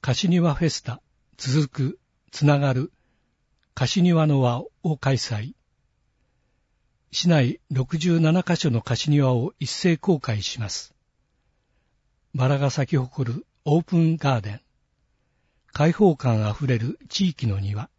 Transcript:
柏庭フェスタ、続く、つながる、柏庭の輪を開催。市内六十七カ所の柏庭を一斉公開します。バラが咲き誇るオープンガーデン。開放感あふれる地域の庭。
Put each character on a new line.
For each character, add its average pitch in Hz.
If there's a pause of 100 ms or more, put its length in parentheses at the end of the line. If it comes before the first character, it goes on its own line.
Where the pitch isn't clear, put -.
柏 135
庭 170
フ 165
ェ 151
ス -
タ、 - (360)
続 139
く、 139 (320)
つ -
な 143
が 139
る、 131 (840)
柏 170
庭 165
の 143
輪 120 (200)
を 156
開 135
催。 113 (1600)
市 -
内 147 (100)
六 131
十 165
七 165
カ 175
所 160
の 117
柏 -
庭 139
を 123
一 135
斉 170
公 165
開 107
し -
ま 104
す。 - (1400)
バ 127
ラ 139
が 139
咲 135
き 160
誇 127
る - (200)
オ 151
ー 165
プ 180
ン 165
ガ 135
ー -
デ 101
ン。 101 (1120)
開 156
放 185
感 110
あ 104
ふ 139
れ 123
る 123 (100)
地 190
域 131
の 98
庭。 101